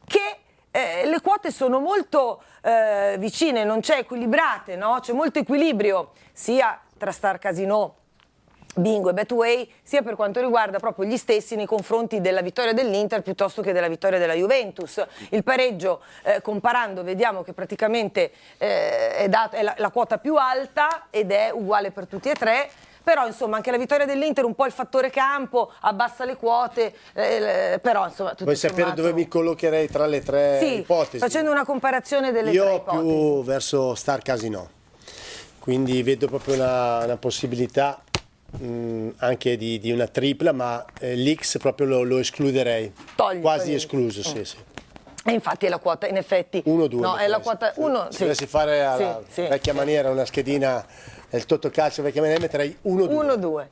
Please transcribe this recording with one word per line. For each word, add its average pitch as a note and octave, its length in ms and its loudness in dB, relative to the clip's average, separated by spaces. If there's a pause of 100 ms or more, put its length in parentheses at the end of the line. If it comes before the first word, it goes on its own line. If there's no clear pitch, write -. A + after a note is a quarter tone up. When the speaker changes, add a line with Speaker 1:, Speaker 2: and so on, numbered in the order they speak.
Speaker 1:
che, G4+ 320 0 (340)
eh, F3 340 0
le D#4 160 2
quote C#4 300 0
sono B3+ 280 0
molto, C#4+ 600 0 (200)
eh, G#3 580 2
vicine, A3+ 460 0
non A3 160 0
c'è D4 160 2
equilibrate, A#3+ 800 -2
no? A3 240 0
C'è A#3+ 100 -6
molto D4 280 0
equilibrio G#3 720 2 (200)
sia A#3+ 480 0 (180)
tra G3 140 -6
Star F#3+ 280 -2
Casino, G3 560 -2 (800)
Bingo F#3+ 340 2
e F3 40 4
Betway, A#3 580 0 (120)
sia C#4+ 180 0
per A3 140 -4
quanto G#3 260 -2
riguarda G#3+ 380 2
proprio G3 260 -4
gli A3 100 -2
stessi A3 400 0
nei G#3 120 -4
confronti G#3+ 540 -2
della F#3 200 2
vittoria A3+ 320 0
dell'Inter G#3+ 480 0
piuttosto F#3+ 400 -2
che F#3+ 100 -2
della F3 160 2
vittoria F#3 300 0
della E3+ 160 2
Juventus. F#3+ 640 0 (300)
Il G#3 140 0
pareggio, A3 580 0 (220)
eh, G3 180 2
comparando, G#3+ 600 -2
vediamo F#3+ 400 0
che F3+ 100 -14
praticamente, G3+ 800 0 (260)
eh, E3 560 0
è G3+ 160 2
dat-, G#3+ 240 2
è A3+ 80 -2
la, G#3 160 0
la G#3 140 0
quota A3+ 260 0
più D4+ 200 0
alta C#4 760 0
ed G#3+ 200 0
è G#3 220 2
uguale G3+ 380 0
per F#3 160 -12
tutti G3 220 -6
e D4+ 40 2
tre. B3 340 2 (360)
Però, D4 240 4
insomma, A3 300 -2
anche A3 120 -4
la B3 80 2
vittoria C#4 300 0
dell'Inter, C#4 360 0
un A#3 120 -2
po' C4+ 100 2
il B3+ 60 -2
fattore C4 400 -2
campo, C4+ 600 0 (100)
abbassa A#3 440 -2
le B3+ 120 -6
quote, A#3 580 0 (180)
eh, G#3+ 260 0
le-, F#3+ 400 0
però, G3+ 280 2
insomma, F#3 240 -6
tutto - 140 -10
Speaker 2:
Vuoi D3 100 4
sapere E3+ 280 0
Speaker 1:
sommato F3 180 -2
Speaker 2:
dove E3+ 120 2
mi E3 140 0
collocherei D#3+ 600 2
tra D3 200 0
le C#3+ 160 0
tre C#3+ 360 2
Speaker 1:
Sì, C4 200 2
Speaker 2:
ipotesi? D#3+ 400 0
Speaker 1:
facendo D4+ 320 0
una C#4+ 140 2
comparazione C4+ 640 0
delle A3+ 180 0
Speaker 2:
Io F#3+ 140 6
Speaker 1:
tre G3 140 4
ipotesi. F3 260 -2
Speaker 2:
più D3+ 400 2
verso C3 500 0
Star C3 300 -2
Casino, A2 460 -4 (920)
quindi B2+ 420 0
vedo C3 260 2
proprio C#3 280 -2
una, B2 480 2
una A#2+ 140 -2
possibilità B2 840 -2 (600)
mm, A#2 560 -6
anche B2 400 0
di, A2+ 220 -4
di A#2 120 -2
una A#2+ 160 0
tripla, C#3+ 440 0
ma, B2 320 -4 (160)
eh, B2 160 -4
l'X C#3 440 0
proprio C3+ 280 0
lo, B2+ 160 2
lo B2+ 160 2
escluderei. B2 760 0 (220)
Speaker 1:
Togli, G3 260 0
Speaker 2:
Quasi D#3 240 2
Speaker 1:
togli. D3+ 100 -2
Speaker 2:
escluso, A#2+ 480 -2
sì, D3 160 -6
Speaker 1:
Mm. - 40 -6
Speaker 2:
sì. - 120 -14 (680)
Speaker 1:
E A3+ 60 0
infatti G3+ 340 -2
è F#3 40 0
la F3 80 -2
quota, E3 300 -2
in F#3+ 100 -4
effetti, F3+ 480 -2
Speaker 2:
Uno D#3+ 220 4
due, B2 140 -2
Speaker 1:
no, F#3 140 0
Speaker 2:
mi G3 80 -4
Speaker 1:
è G#3 40 4
la G#3+ 120 2
Speaker 2:
pare, G#3 40 -10 (140)
Speaker 1:
quota A3 160 0
Speaker 2:
sì. - 60 -8
Speaker 1:
uno, C4+ 300 0
Speaker 2:
Se - 80 -12
Speaker 1:
sì. - 60 -4
Speaker 2:
dovessi D3 220 0
fare D3 380 2
alla B2+ 440 0
Speaker 1:
Sì, - 60 -20
sì, F3 140 -4
Speaker 2:
vecchia C#3 240 0
Speaker 1:
sì. C#3 60 -2
Speaker 2:
maniera C#3 320 2
una C3 160 0
schedina C3+ 600 -2 (440)
del A#2 160 -4
Totocalcio, D3+ 580 0
vecchia C#3+ 160 -2
maniera, D#3 220 2
metterei D3+ 400 -2
uno F#3+ 240 2
due. C#4+ 100 0
Speaker 1:
Uno D4 220 2
due. D#3 340 -4